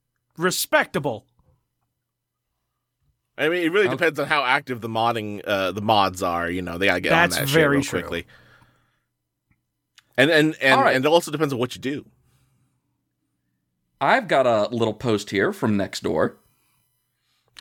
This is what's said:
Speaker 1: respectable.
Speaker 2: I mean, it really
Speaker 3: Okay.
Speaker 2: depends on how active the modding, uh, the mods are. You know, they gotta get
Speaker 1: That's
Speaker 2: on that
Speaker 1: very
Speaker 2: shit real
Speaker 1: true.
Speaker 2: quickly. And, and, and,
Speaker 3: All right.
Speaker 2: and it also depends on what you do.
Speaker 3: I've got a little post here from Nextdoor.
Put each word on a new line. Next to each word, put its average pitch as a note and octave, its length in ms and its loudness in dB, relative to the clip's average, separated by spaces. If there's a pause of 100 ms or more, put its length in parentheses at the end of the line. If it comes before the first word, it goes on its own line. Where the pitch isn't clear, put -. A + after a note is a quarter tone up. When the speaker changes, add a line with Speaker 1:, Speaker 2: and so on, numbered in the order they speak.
(380)
Speaker 1:
respectable. E3 880 -2 (2000)
Speaker 2:
I D3 100 0
mean, F3 160 0
it D#3+ 80 0
really G3+ 160 2
Speaker 3:
Okay. E3 80 -2
Speaker 2:
depends D#3+ 240 0
on C#3 80 -4
how D3 160 0
active C3 360 -2
the A2+ 80 -8
modding, A2+ 560 -2
uh, F#2+ 280 0
the G#2 100 -6
mods G2 400 2
are. E2+ 260 0
You F2+ 140 -4
know, E2+ 160 -8
they G2 80 0
gotta F#2 140 2
get - 100 -2
Speaker 1:
That's E3+ 280 2
Speaker 2:
on - 40 0
that C#3 80 -2
Speaker 1:
very C#3+ 320 2
Speaker 2:
shit - 120 -8
real F2 80 -2
Speaker 1:
true. E2 60 -12
Speaker 2:
quickly. E2+ 180 -8 (1900)
And, C3+ 140 4
and, D#3 300 2
and, C3+ 180 4
Speaker 3:
All C4+ 60 4
right. D3 100 4
Speaker 2:
and C3 100 0
it D3 40 2
also E3 240 2
depends D3 200 -2
on B2 60 -4
what A#2+ 160 -4
you - 60 -16
do. C3 240 -6 (2000)
Speaker 3:
I've G3 260 0
got C#3 180 2
a A2 280 0
little A2+ 200 0
post A2 340 -2
here A2 240 0
from A2 240 -2
Nextdoor. F#2 600 -2 (1200)